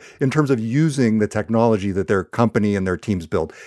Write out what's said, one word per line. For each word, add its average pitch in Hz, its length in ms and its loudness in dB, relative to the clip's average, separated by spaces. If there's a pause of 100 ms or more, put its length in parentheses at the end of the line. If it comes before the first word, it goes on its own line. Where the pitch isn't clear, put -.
(200)
in 131 120 0
terms 147 180 0
of 131 100 2
using 123 600 0
the 104 80 2
technology 110 640 0
that 92 160 -2
their 98 160 0
company 107 520 0
and 95 120 -2
their 90 100 0
teams 90 300 -4
built, 80 260 -4 (140)